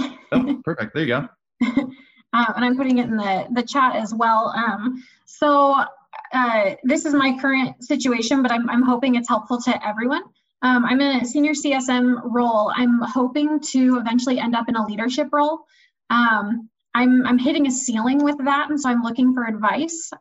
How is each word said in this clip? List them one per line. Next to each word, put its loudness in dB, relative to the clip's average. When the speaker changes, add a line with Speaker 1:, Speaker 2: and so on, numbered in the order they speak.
Speaker 1:
off -4
Speaker 2:
me. 0
Speaker 1:
mute? -2
Oh, -16
perfect. -6
There -2
you -2
go. -2
Speaker 2:
<laughs> -20
Uh, 2
and -2
I'm 2
putting 0
it 0
in -4
the, -2
the -2
chat 0
as -4
well. 0
Um, -4
so, 2
uh, 0
this 0
is -2
my 2
current -2
situation, 0
but 2
I'm, 0
I'm 2
hoping 2
it's -2
helpful -2
to -2
everyone. -2
Um, 2
I'm 0
in 2
a -2
senior 0
C -2
S -2
M 2
role. 0
I'm 2
hoping 0
to 4
eventually 0
end -2
up -2
in -2
a 0
leadership -4
role. 0
Um, 2
I'm, 4
I'm 2
hitting 2
a 0
ceiling 0
with 0
that, 0
and -2
so -2
I'm 0
looking 2
for -2
advice. -4